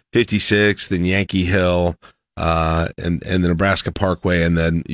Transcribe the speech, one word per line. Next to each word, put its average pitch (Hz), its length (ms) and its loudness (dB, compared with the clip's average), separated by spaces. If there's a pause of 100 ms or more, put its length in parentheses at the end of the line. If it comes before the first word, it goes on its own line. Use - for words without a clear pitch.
(120)
fifty-sixth 104 800 0
and 90 160 0
Yankee 95 380 0
Hill, 90 500 2 (400)
uh, 82 520 0 (100)
and, 87 260 -4
and 92 200 0
the 87 60 2
Nebraska 95 420 0
Parkway, 90 520 0
and 85 140 2
then 82 240 0 (120)